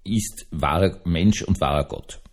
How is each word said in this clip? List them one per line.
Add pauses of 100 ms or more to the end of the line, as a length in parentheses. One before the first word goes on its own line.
ist
wahrer
Mensch
und
wahrer
Gott. (120)